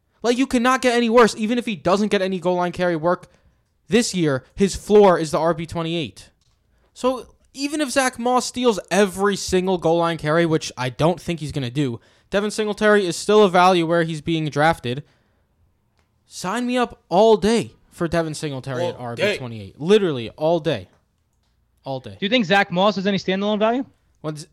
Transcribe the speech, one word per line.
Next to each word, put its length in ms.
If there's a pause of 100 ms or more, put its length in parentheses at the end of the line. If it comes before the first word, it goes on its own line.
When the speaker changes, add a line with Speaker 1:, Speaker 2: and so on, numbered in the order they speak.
(220)
Speaker 1:
Like, 160
you 80
could 160
not 200
get 120
any 160
worse. 280
Even 200
if 80
he 100
doesn't 340
get 120
any 180
goal 180
line 160
carry 240
work 340 (560)
this 260
year, 300 (100)
his 220
floor 420
is 140
the 80
R 140
B 120
twenty-eight. 640 (640)
So, 400 (200)
even 280
if 80
Zach 300
Moss 260
steals 340 (120)
every 460
single 400
goal 220
line 180
carry, 280
which 320
I 120
don't 320
think 180
he's 140
gonna 180
do, 280 (300)
Devin 220
Singletary 560
is 80
still 280
a 60
value 380
where 160
he's 180
being 280
drafted. 540 (1300)
Sign 360
me 100
up 320
all 280
day 340 (180)
for 180
Devin 280
Singletary 500
at 120
Speaker 2:
All 180
day. 80
Speaker 1:
R 100
B 40
twenty-eight. 420
Literally, 520
all 280
day. 300 (960)
All 160
day. 180
Speaker 3:
Do 60
you 40
think 160
Zach 240
Moss 280
has 100
any 100
standalone 420
value? 260 (360)
Speaker 1:
Well, 140
z-, 180